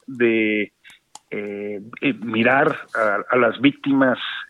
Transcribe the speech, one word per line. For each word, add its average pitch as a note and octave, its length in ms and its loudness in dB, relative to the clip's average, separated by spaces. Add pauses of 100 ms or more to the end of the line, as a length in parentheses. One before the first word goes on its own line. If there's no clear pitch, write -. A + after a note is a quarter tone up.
de, A2+ 680 0 (580)
eh, G#2 500 -8 (200)
eh, C#3 200 0
mirar B2 560 2 (180)
a, G#2+ 240 2 (120)
a A#2+ 60 2
las A#2+ 240 2
víctimas, C3+ 580 2 (300)